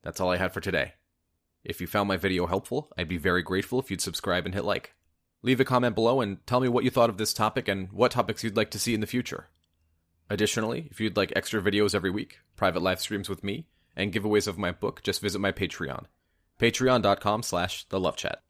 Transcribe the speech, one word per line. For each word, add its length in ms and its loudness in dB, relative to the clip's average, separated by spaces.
That's 180 -8
all 100 2
I 60 2
had 160 0
for 80 -4
today. 340 -2
If 160 -10
you 60 -6
found 220 0
my 80 2
video 300 0
helpful, 500 -4
I'd 120 -4
be 100 -2
very 240 2
grateful 380 -2
if 100 -8
you'd 100 -4
subscribe 460 -2
and 80 -6
hit 100 -4
like. 300 -4
Leave 180 2
a 40 6
comment 300 2
below 260 4
and 260 -4
tell 140 0
me 80 0
what 160 2
you 60 2
thought 200 4
of 80 -8
this 160 -2
topic 340 0
and 240 -4
what 200 2
topics 320 -2
you'd 120 -2
like 140 0
to 80 -8
see 160 0
in 60 -2
the 60 -4
future. 420 -6
Additionally, 600 0
if 100 -12
you'd 160 0
like 180 2
extra 260 0
videos 340 4
every 160 2
week, 280 -6
private 280 2
live 180 2
streams 280 -4
with 140 -6
me, 240 -6
and 160 -2
giveaways 340 2
of 120 -4
my 120 0
book, 320 -4
just 200 -2
visit 160 -2
my 140 2
Patreon, 520 -6
patreon 440 4
dot 180 4
com 220 0
slash 460 -4
the 120 0
love 160 0
chat. 340 -8